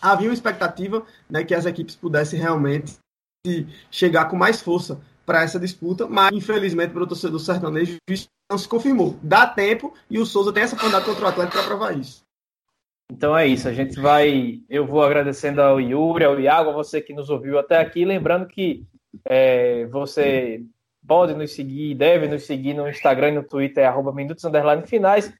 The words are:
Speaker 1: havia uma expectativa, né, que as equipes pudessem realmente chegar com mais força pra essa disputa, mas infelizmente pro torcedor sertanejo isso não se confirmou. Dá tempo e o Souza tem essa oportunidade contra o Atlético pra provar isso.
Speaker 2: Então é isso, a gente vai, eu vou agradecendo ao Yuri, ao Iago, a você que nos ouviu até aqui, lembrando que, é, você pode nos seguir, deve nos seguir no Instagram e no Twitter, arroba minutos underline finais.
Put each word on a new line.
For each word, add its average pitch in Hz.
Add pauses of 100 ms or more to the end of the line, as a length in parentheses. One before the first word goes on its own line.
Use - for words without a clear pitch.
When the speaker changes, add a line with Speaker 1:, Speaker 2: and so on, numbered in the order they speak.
Speaker 1:
havia 190
uma 240
expectativa, 196 (240)
né, 156
que 170
as 170
equipes 170
pudessem 151
realmente 151 (920)
chegar 165
com 190
mais 202
força 175 (240)
pra 165
essa 165
disputa, 180
mas 196
infelizmente 196
pro 170
torcedor 170
sertanejo 170 (120)
isso 190 (220)
não 202
se 190
confirmou. 233
Dá 190
tempo 220 (160)
e 214
o 226
Souza 202
tem 208
essa 240
oportunidade 220
contra 214
o -
Atlético 175
pra 190
provar 202
isso. - (880)
Speaker 2:
Então 147
é 165
isso, 131
a 123
gente 135
vai, 139
eu 143
vou 147
agradecendo 143
ao 135
Yuri, 156
ao 139
Iago, 151
a -
você 151
que 147
nos 143
ouviu 139
até 165
aqui, 165
lembrando 180
que, 175 (400)
é, 123
você 131 (440)
pode 160
nos 151
seguir, 143
deve 151
nos 147
seguir 143
no 147
Instagram 143
e 151
no 143
Twitter, 139
arroba 135
minutos 139
underline 151
finais. 202